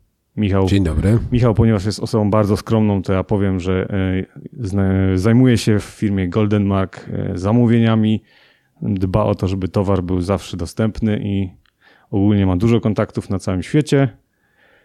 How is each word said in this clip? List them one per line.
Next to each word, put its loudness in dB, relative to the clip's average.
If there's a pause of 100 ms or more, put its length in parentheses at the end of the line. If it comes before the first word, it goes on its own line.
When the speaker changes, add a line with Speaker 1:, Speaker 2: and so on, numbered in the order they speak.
(380)
Speaker 1:
Michał, 0
Speaker 2:
Dzień 2
dobry. 2 (120)
Speaker 1:
Michał, 2
ponieważ 2
jest -4
osobą -2
bardzo 2
skromną, 0
to -2
ja 0
powiem, -2
że, -2
e, -2 (340)
zna-, 0
zajmuje 4
się 0
w -6
firmie -4
Golden 0
Mark, -4
e, -6
zamówieniami. 2 (580)
Dba -2
o 0
to, -2
żeby -4
towar 0
był -2
zawsze -4
dostępny -4
i -2 (600)
ogólnie 2
ma 2
dużo 2
kontaktów -4
na -4
całym -4
świecie. 0 (760)